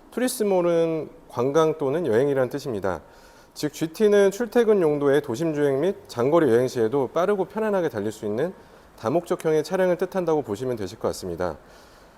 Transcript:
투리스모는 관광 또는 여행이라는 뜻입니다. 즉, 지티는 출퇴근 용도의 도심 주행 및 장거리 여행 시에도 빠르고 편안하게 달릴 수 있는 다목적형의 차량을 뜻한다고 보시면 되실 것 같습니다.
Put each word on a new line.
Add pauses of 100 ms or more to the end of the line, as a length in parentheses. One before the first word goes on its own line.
(100)
투리스모는 (200)
관광
또는
여행이라는
뜻입니다. (520)
즉,
지티는
출퇴근
용도의
도심
주행
및 (120)
장거리
여행
시에도
빠르고
편안하게
달릴
수
있는 (460)
다목적형의
차량을
뜻한다고
보시면
되실
것
같습니다. (580)